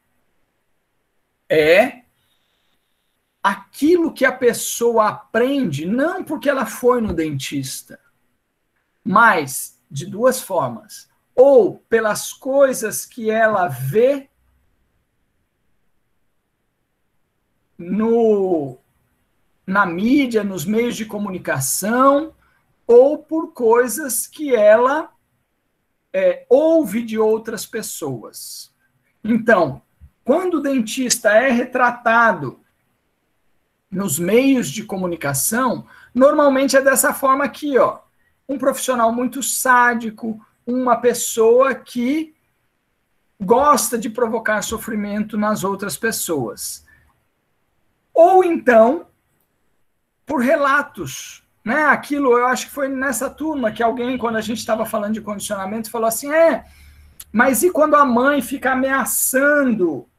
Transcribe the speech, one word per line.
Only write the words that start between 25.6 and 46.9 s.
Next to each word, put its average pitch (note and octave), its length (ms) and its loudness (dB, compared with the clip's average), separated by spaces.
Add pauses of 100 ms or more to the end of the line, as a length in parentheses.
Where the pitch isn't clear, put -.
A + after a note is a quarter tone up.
é, F3+ 360 0
ouve C#4+ 520 4
de A3 160 -8
outras A3 480 -2
pessoas. - 1080 -12 (520)
Então, G#3 580 0 (420)
quando F4 320 0
o C#4+ 60 -2
dentista B3+ 680 -2
é A#3 180 4
retratado A#3 1120 0 (1300)
nos F3+ 300 -6
meios A3+ 500 2
de G#3+ 140 -10
comunicação, F3+ 1040 -4 (260)
normalmente C#4 640 4
é C4 40 2
dessa C4+ 320 2
forma C#4 320 0
aqui, C#4+ 320 -4
ó. E3+ 220 2 (480)
Um C#4 100 -6
profissional B3+ 540 -2
muito B3+ 300 -4
sádico, A#3 1040 -2 (220)
uma B3 300 0
pessoa A#3+ 760 2
que C#4+ 600 -6 (1080)
gosta B3+ 560 2
de A#3 120 -6
provocar G#3+ 520 -2
sofrimento G#3+ 760 -8
nas G#3 260 -2
outras G3 340 -6
pessoas. E3 880 -6 (1300)